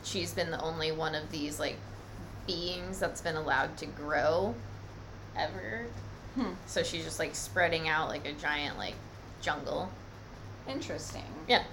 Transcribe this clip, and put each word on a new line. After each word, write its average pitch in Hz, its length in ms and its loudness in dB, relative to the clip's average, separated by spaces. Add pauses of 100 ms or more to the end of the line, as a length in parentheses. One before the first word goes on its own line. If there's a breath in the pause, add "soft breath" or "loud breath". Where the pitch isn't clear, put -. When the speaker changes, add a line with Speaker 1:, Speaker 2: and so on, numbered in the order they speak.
Speaker 1:
she's 170 300 0
been 170 180 2
the 151 100 0
only 160 300 2
one 156 240 2
of 151 160 -2
these, 147 280 -2
like, - 160 2 (720)
beings 180 520 -2
that's 185 220 2
been 165 140 2
allowed 151 420 4
to 160 80 -6
grow 156 680 4 (800)
ever. 196 500 -2 (500)
Speaker 2:
Hmm. 214 180 2 (120)
Speaker 1:
So - 180 0
she's 170 200 0
just, 160 160 -4
like, 151 160 0
spreading 165 520 4
out 156 220 4
like 147 160 -2
a 143 80 -2
giant, 147 440 0
like, 98 180 -2 (460)
jungle. 147 480 0 (760)
Speaker 2:
Interesting. - 560 -4 (240)
Speaker 1:
Yeah. 240 260 8